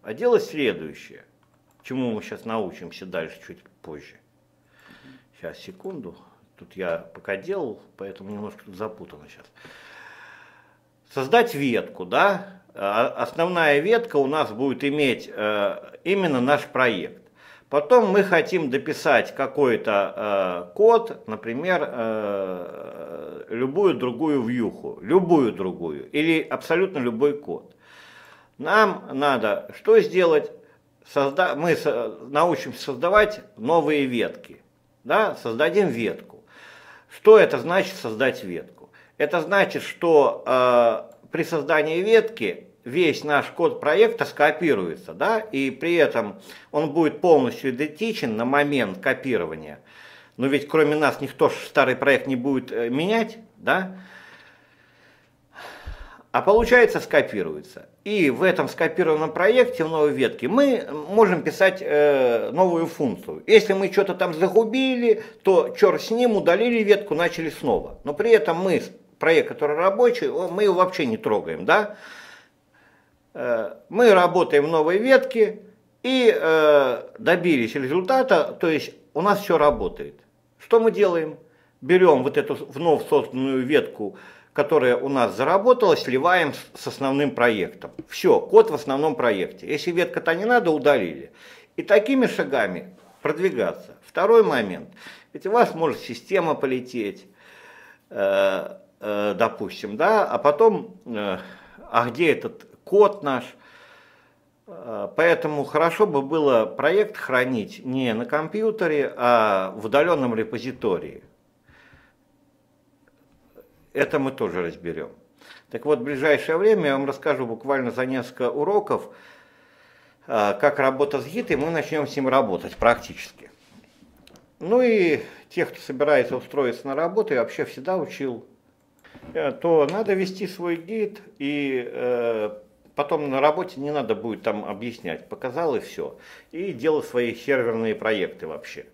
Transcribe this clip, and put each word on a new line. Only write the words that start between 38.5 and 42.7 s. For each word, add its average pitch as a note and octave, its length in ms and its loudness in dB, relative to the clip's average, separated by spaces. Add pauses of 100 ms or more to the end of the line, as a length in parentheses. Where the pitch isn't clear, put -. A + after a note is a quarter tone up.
Это D3+ 240 -2
значит, F#3 400 0
что, D#3 640 2
э, A#2+ 840 2
при D#3 120 -4
создании D#3 580 -2
ветки G#3+ 640 0 (160)